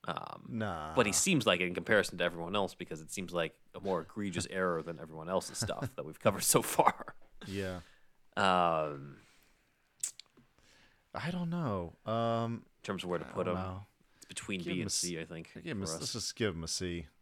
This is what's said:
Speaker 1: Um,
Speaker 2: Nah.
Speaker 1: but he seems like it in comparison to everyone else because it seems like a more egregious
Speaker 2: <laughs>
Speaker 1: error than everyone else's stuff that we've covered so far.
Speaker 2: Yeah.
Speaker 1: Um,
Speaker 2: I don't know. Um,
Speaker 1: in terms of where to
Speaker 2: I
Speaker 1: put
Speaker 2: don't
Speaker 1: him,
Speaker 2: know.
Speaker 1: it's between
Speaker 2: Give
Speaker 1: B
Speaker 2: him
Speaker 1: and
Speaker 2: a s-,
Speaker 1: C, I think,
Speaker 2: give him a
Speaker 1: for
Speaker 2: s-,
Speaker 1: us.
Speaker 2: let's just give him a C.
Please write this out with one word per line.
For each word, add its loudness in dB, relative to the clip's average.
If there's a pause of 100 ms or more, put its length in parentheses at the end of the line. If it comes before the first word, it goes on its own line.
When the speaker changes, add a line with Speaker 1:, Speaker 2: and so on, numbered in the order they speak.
Speaker 1:
Um, -6
Speaker 2:
Nah. -4
Speaker 1:
but 6
he 2
seems 4
like 6
it 2
in -2
comparison 4
to 2
everyone -2
else 2
because -8
it -12
seems -6
like 0 (220)
a -10
more 0
egregious -4
Speaker 2:
<laughs> -10
Speaker 1:
error 2
than -8
everyone -10
else's 0
stuff -2
that -6
we've -10
covered 2
so 6
far. 4 (320)
Speaker 2:
Yeah. -4 (540)
Speaker 1:
Um, 4 (2000)
Speaker 2:
I -4
don't -2
know. -2 (120)
Um, 0 (160)
Speaker 1:
in -20
terms -4
of -4
where 2
to -8
Speaker 2:
I -12
Speaker 1:
put 0
Speaker 2:
don't 2
Speaker 1:
him, -2
Speaker 2:
know. -6 (300)
Speaker 1:
it's -20
between -6
Speaker 2:
Give -4
Speaker 1:
B -2
Speaker 2:
him 0
Speaker 1:
and -2
Speaker 2:
a -
s-, -2
Speaker 1:
C, -2
I -6
think, -12
Speaker 2:
give -12
him -4
a -2
Speaker 1:
for -2
Speaker 2:
s-, 0
Speaker 1:
us. -4
Speaker 2:
let's -4
just -4
give 0
him -4
a -6
C. -4 (160)